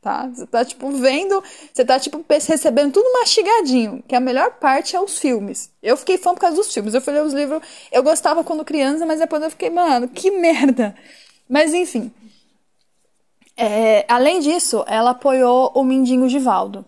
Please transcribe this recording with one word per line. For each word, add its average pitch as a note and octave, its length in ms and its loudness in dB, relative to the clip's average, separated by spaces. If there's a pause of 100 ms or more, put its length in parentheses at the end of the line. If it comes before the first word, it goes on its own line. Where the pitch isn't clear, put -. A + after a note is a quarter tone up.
Tá? G#3+ 260 -6
Você B3 180 -14
tá, A#3 200 0
tipo, B3+ 260 -12
vendo, C#4+ 500 0 (300)
você B3+ 140 0
tá, B3+ 120 2
tipo, D4 220 -6
pe-, D4+ 260 0
recebendo C#4+ 460 2
tudo B4 220 4
mastigadinho, F4+ 920 0
que - 80 -6
a B3 60 2
melhor C4 360 0
parte D4 420 0
é - 20 0
os G4 180 -4
filmes. G#3 540 -4 (100)
Eu A3+ 140 2
fiquei F#4 220 -2
fã F4+ 160 0
por F4+ 80 -4
causa E4+ 160 0
dos G#4+ 160 -2
filmes. G#3+ 200 -6
Eu B3+ 60 2
fui C#4+ 140 -6
ler D4+ 100 0
os D4+ 80 -4
livros, C#4+ 320 -4 (260)
eu C4 140 2
gostava D#4 400 0
quando D#4 220 -6
criança, D4+ 400 -2
mas D#4 160 -2
depois D#4+ 200 -4
eu D#4+ 80 -4
fiquei, E4 200 -6
"Mano, D4+ 400 0
que F#4 220 -2
merda." C4+ 640 2 (540)
Mas, D4+ 260 2
enfim. E4+ 380 -4 (1400)
É, G#3+ 540 2
além C#4 320 2
disso, D4 460 0
ela A3+ 240 2
apoiou B3+ 600 2
o C4+ 120 2
Mindingo B3+ 420 2
Givaldo. G3+ 600 -2